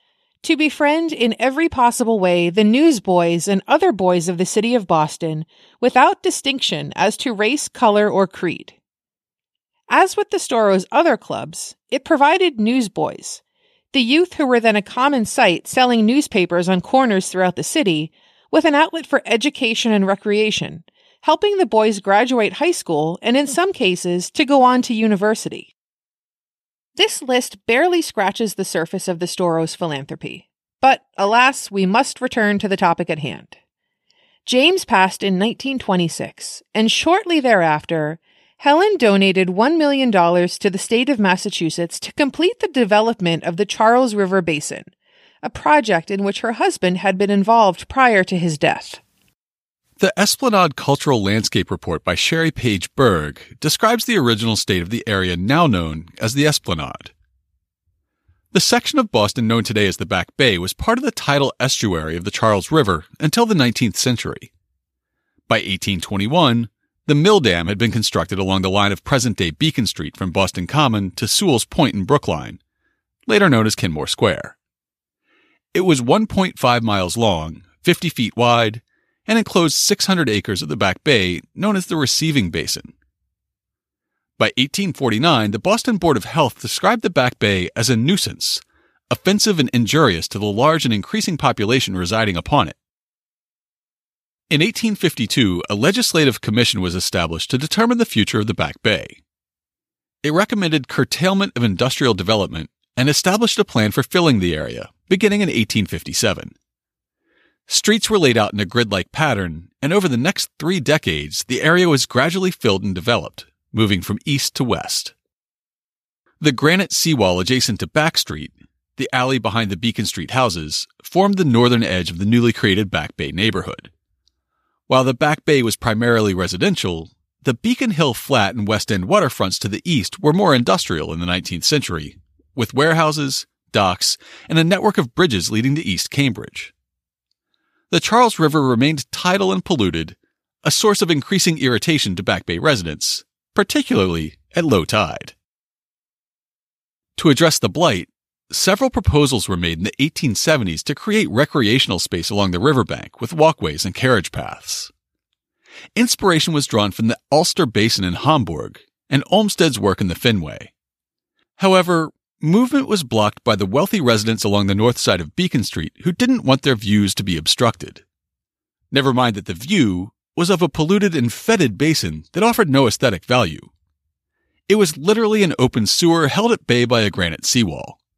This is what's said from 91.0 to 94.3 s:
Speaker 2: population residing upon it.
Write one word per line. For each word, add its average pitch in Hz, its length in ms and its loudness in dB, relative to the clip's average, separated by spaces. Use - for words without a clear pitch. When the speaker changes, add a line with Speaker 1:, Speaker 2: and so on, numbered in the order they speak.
Speaker 2:
population 117 580 0
residing 95 400 -2
upon 92 320 0
it. - 80 -12